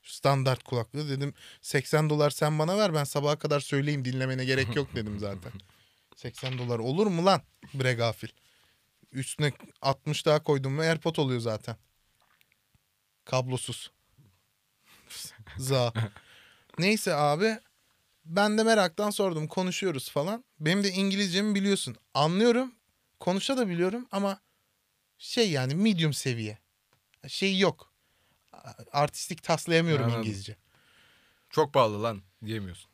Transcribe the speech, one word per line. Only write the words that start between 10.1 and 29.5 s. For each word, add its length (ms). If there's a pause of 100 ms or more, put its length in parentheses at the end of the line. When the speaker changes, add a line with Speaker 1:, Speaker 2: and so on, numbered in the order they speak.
Speaker 1:
daha 180
koydum 300
mu 80
AirPod 340
oluyor 240
zaten. 360 (1500)
Kablosuz. 680 (1700)
Za. 360 (880)
Neyse 360
abi. 440 (680)
Ben 320
de 60
meraktan 460
sordum. 380
Konuşuyoruz 600
falan. 340 (160)
Benim 240
de 80
İngilizcemi 640
biliyorsun. 400 (180)
Anlıyorum. 600 (440)
Konuşa 380
da 120
biliyorum 420
ama 300 (760)
şey 340
yani 240
medium 380
seviye. 440 (680)
Şey 320
yok. 340 (1000)
Artistik 520
taslayamıyorum 640